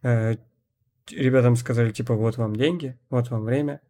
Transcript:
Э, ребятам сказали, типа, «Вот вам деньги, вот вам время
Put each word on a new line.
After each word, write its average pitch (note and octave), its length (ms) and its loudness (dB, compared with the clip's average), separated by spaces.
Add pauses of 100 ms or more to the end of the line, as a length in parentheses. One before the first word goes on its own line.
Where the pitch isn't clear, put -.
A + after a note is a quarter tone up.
Э, A2+ 320 2 (760)
ребятам B2+ 460 4
сказали, A#2 340 0
типа, A#2 240 -4
«Вот A2 220 -2
вам A2 180 -2
деньги, C#3+ 420 -2 (120)
вот B2 200 -2
вам A2+ 140 -4
время C#3+ 460 -2